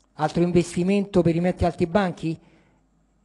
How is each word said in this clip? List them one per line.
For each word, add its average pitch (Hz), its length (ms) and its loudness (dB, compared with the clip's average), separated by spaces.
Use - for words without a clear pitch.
Altro 156 300 0
investimento 175 800 0
per 165 100 2
rimettere 175 320 0
altri 170 220 0
banchi? 165 520 -2